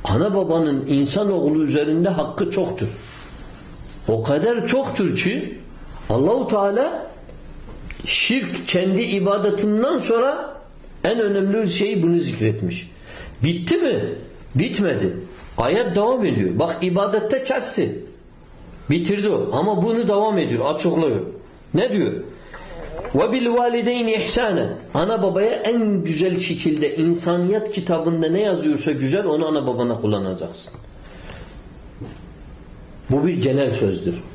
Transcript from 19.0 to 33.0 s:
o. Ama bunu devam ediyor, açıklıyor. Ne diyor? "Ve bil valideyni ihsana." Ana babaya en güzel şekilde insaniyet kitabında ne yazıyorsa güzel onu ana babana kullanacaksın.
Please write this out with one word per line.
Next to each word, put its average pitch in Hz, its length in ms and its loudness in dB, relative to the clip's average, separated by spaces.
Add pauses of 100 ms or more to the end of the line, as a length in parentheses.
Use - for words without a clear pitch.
o. 143 220 0
Ama 175 320 2
bunu 226 240 2
devam 208 300 4
ediyor, 139 380 0
açıklıyor. 160 460 2 (520)
Ne 208 180 2
diyor? 185 220 2 (1000)
"Ve 175 160 4
bil 240 180 2
valideyni 240 640 2
ihsana." 202 600 0 (200)
Ana 190 300 2
babaya 196 260 2
en 214 540 2
güzel 165 360 2
şekilde 151 560 0
insaniyet 175 760 2
kitabında 165 560 0
ne 180 140 2
yazıyorsa 156 500 0
güzel 139 340 0
onu 156 220 2
ana 147 200 0
babana 120 340 0
kullanacaksın. 92 720 -2 (2250)